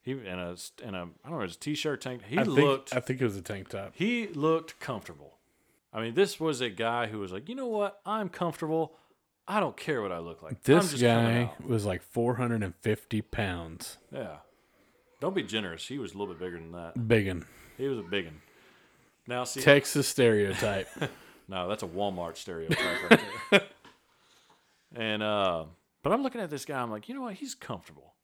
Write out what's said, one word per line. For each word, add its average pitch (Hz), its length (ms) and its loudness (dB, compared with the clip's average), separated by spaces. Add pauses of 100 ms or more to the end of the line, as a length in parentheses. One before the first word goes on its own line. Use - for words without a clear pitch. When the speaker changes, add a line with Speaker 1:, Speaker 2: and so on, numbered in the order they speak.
Speaker 1:
He 127 120 -6
and 98 280 -6
a, 87 160 -6 (280)
and 107 120 -8
a, 87 120 -6 (160)
I 127 40 -16
don't 160 100 -6
know, 110 60 -2
his 87 120 -8
t-shirt, 147 440 -2
tank. 127 280 -8
He 143 100 0
Speaker 2:
I - 60 4
think, 147 120 2
Speaker 1:
looked 139 400 4
Speaker 2:
I 127 40 2
think 131 200 -4
it 135 40 2
was 104 120 0
a 95 60 -8
tank 98 260 -8
top. 104 260 -8
Speaker 1:
He 226 340 0
looked 160 520 0
comfortable. 82 540 -10 (560)
I 101 100 -6
mean, 117 120 -4
this 190 240 2
was 151 220 0
a 123 100 0
guy 113 360 0
who 107 120 -6
was 95 140 -6
like, 110 160 -10
"You 240 60 -10
know 262 140 -6
what? 208 360 -2
I'm 208 240 -2
comfortable. 160 680 -2 (520)
I 202 120 0
don't 151 160 -2
care 135 260 -2
what 98 100 -2
I 85 60 -4
look 82 240 -10
like. 78 100 -10
I'm - 120 -10
Speaker 2:
This 170 280 8
Speaker 1:
just 127 100 2
coming 117 440 6
Speaker 2:
guy 113 120 -6
Speaker 1:
out." - 100 -14
Speaker 2:
was, 110 180 2
like, 90 160 0
four 120 320 0
hundred 117 280 0
and 92 200 -4
fifty 107 400 0
pounds. 87 760 -6 (140)
Speaker 1:
Yeah. 107 240 -10 (840)
Don't 190 140 -2
be 180 80 0
generous. 98 460 -4
He 135 100 -6
was 110 160 -8
a 98 40 -10
little 95 160 -4
bit 80 60 -14
bigger 90 180 -8
than 82 140 -14
that. 87 360 -6
Speaker 2:
Biggin. 98 380 2 (320)
Speaker 1:
He 135 100 -4
was 131 100 -2
a 104 40 -8
biggin. 85 380 -6 (840)
Now, 123 180 -4
see, 131 160 -8
Speaker 2:
Texas 143 480 6
stereotype. 101 800 4 (120)
Speaker 1:
<laughs> 143 100 -2 (380)
No, 92 200 -4
that's 107 160 -2
a - 20 -6
Walmart 90 500 -4
stereotype - 720 -2
right 220 100 10 (320)
there. 196 140 8
<laughs> - 1300 -20
And, 110 260 0
uh, 95 440 2 (360)
but 160 100 2
I'm 262 120 2
looking 247 160 -4
at 175 100 -6
this 143 140 -8
guy. 139 180 -6
I'm 120 80 -4
like, 107 180 -8
"You 247 60 -10
know 269 80 -10
what? 226 120 -8
He's 254 200 -10
comfortable. 82 680 -12